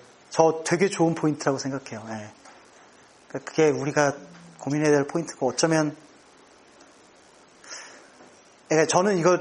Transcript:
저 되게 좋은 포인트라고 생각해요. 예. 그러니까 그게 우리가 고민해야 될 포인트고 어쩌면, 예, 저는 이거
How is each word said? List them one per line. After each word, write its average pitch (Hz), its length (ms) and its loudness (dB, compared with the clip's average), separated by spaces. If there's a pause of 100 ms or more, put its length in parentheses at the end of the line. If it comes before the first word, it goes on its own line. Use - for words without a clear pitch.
(300)
저 160 360 2
되게 175 240 0
좋은 170 240 0
포인트라고 147 440 -2
생각해요. 131 520 -10
예. 104 220 -12 (960)
그러니까 - 240 -14
그게 156 180 4
우리가 139 440 0 (460)
고민해야 151 320 0
될 139 160 2
포인트고 147 420 -4
어쩌면, 156 460 0 (2750)
예, 156 160 4
저는 185 300 2
이거 175 240 4